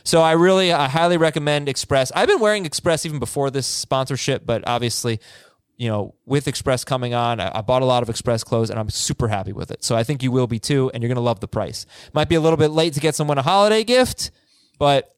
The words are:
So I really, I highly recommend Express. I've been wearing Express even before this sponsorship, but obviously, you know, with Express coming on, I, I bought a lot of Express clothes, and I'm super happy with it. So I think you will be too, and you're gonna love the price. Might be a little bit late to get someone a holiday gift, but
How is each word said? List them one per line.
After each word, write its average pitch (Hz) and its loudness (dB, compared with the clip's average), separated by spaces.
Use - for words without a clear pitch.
So 165 4
I 160 4
really, 180 4
I 143 2
highly 165 2
recommend 147 0
Express. 131 0
I've 202 2
been 370 2
wearing 208 2
Express 160 -2
even 151 -8
before 139 -2
this 127 -4
sponsorship, 135 -4
but 117 -4
obviously, 120 -2
you 120 -6
know, 104 -4
with 143 -2
Express 131 -2
coming 123 -4
on, 120 0
I, 92 -4
I - -4
bought 127 0
a 131 2
lot 123 2
of 113 -4
Express 113 -2
clothes, 113 -2
and 110 -8
I'm 107 -6
super - -4
happy 95 -4
with - -10
it. - -10
So 120 0
I 113 2
think 135 -4
you 127 0
will 127 2
be 113 -4
too, 131 0
and 120 -8
you're 117 0
gonna 123 -2
love 120 0
the 101 -8
price. 95 -6
Might 151 0
be 170 2
a 160 2
little 160 4
bit 156 4
late 160 2
to 147 -6
get 151 0
someone 147 0
a 135 2
holiday 208 4
gift, 247 0
but 143 2